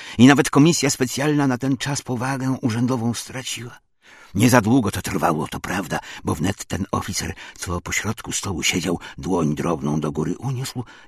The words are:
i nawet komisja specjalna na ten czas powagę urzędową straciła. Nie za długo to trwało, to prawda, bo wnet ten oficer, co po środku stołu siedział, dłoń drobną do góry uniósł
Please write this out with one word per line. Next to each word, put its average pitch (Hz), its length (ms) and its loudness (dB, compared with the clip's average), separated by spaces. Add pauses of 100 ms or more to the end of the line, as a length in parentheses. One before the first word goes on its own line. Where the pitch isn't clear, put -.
(180)
i 117 100 10
nawet 139 220 6
komisja 143 400 6
specjalna 143 580 0
na 127 100 0
ten 135 200 -2
czas 143 240 -4
powagę 131 600 -2
urzędową 120 520 0
straciła. - 680 -10 (560)
Nie 113 140 6
za 123 120 8
długo 107 300 2
to 98 100 -6
trwało, 82 460 -2
to - 120 -8
prawda, - 400 -6 (240)
bo 98 120 -2
wnet 85 300 -4
ten 90 260 -6
oficer, 87 420 -4 (240)
co 87 240 -6
po - 100 -8
środku - 400 -6
stołu 85 320 -4
siedział, 87 360 0 (180)
dłoń 82 380 0
drobną 131 440 -2
do 151 120 -2
góry - 260 -2
uniósł 123 460 -6 (240)